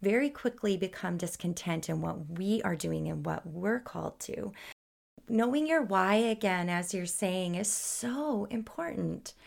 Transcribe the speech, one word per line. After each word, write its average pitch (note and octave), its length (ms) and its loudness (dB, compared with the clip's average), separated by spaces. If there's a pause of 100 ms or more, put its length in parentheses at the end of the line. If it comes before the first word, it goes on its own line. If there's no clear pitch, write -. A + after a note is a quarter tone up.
very G#3+ 260 4
quickly A3+ 480 0
become F3+ 400 -2
discontent E3+ 720 -2
in D#3+ 140 0
what E3 360 -4
we G3+ 240 2
are F3 140 2
doing D#3+ 320 -2
and D#3 160 -4
what D#3+ 220 -2
we're F#3 340 0
called - 400 -8
to. - 320 -6 (760)
Knowing B3 380 4
your D#4+ 160 4
why, F#3+ 340 4
again, A3 520 2
as F3 260 0
you're F3+ 120 -2
saying, F3+ 500 0
is G3+ 160 0
so B3 800 -2
important. A3 800 -4 (140)